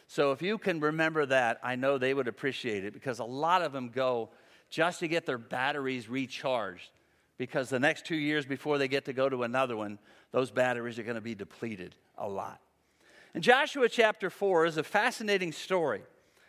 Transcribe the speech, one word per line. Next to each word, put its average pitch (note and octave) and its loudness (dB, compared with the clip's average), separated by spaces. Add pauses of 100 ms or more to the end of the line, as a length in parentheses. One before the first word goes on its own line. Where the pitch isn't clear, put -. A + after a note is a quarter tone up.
So C#3+ 2
if C3 -4
you G#3 0
can E3+ -2
remember D#3 2
that, B2+ 4
I B2+ -4
know C#3 2
they C3 2
would C3+ -2
appreciate A2 -4
it, G#2+ -8
because B2 -8
a A#2 -6
lot D#3 2
of D3 -2
them B2+ -6
go A#2+ 0 (400)
just E3+ 0
to F3 -4
get D#3+ -2
their C3 -2
batteries C3 -4
recharged, A#2+ -4 (480)
because B2+ -2
the B2+ 0
next D3+ 2
two E3+ -4
years D3+ 0
before C#3+ -2
they C#3 2
get C3+ -2
to C3 -6
go C3+ 2
to B2 -2
another A#2+ 0
one, G#2 -6 (320)
those B2 0
batteries A#2+ 0
are A2 -6
gonna A2+ -6
be A2+ -8
depleted G2 -10 (240)
a G#2+ -6
lot. G2 -8 (720)
In - -6
Joshua B3+ 4
chapter G#3+ 4
four F3 4
is D#3 0
a D3 0
fascinating G#3 0
story. D#3 -2 (460)